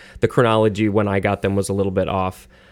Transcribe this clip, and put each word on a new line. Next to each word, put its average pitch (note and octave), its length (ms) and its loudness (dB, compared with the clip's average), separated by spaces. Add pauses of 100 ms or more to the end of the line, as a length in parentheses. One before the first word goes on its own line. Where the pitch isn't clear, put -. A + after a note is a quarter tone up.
(200)
the A#2 60 2
chronology A2 600 2
when G#2 180 0
I G2 140 0
got G2+ 220 -2
them G2 120 -2
was G2 140 -2
a G2 40 -4
little G2 200 -2
bit F#2 160 -2
off. F#2 400 -6 (240)